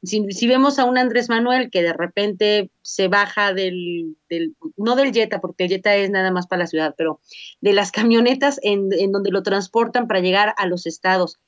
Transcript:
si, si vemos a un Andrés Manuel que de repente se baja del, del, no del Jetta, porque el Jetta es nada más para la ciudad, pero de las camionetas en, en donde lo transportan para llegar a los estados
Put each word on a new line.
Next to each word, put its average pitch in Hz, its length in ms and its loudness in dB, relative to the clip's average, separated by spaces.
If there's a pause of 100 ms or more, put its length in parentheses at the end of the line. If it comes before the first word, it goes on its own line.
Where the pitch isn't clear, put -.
si, 202 300 -4
si 214 140 -2
vemos 269 320 4
a 262 60 2
un 247 140 2
Andrés 240 300 0
Manuel 240 420 0
que 180 120 0
de 170 120 0
repente 202 760 -2 (120)
se - 260 -2
baja 202 460 0
del, 175 600 -4 (120)
del, 165 280 -4 (200)
no 226 180 0
del 262 180 2
Jetta, 214 280 0
porque 180 240 -6
el 175 60 -2
Jetta 196 260 0
es 196 140 0
nada 190 200 0
más 180 160 -2
para 180 140 -2
la 170 60 -2
ciudad, 156 320 -2
pero 156 220 -4 (400)
de 202 120 4
las 196 200 2
camionetas 240 720 2
en, 196 300 0
en 196 200 2
donde 196 180 0
lo 190 120 0
transportan 226 640 0
para 196 140 0
llegar 196 380 2
a 196 80 0
los 180 200 -4
estados 180 600 -2